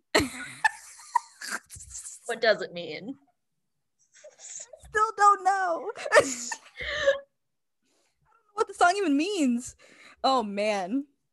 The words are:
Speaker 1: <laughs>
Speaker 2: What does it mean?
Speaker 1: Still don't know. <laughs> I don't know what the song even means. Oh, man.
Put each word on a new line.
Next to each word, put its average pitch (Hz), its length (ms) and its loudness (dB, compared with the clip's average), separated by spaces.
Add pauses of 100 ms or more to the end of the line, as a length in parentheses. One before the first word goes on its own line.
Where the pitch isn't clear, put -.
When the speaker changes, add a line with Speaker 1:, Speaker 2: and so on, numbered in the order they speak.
(140)
Speaker 1:
<laughs> 403 60 6 (2000)
Speaker 2:
What 226 140 -8
does 208 220 4
it 170 100 -10
mean? 170 440 -10 (1200)
Speaker 1:
Still - 800 -4
don't 403 280 6
know. 370 460 0 (100)
<laughs> - 120 -8
I - 80 8
don't - 40 8
know 554 960 -4 (1300)
what 427 140 -2
the 403 60 -14
song 359 220 4
even 339 200 0
means. 294 580 0 (500)
Oh, 262 180 2
man. 208 640 -2 (260)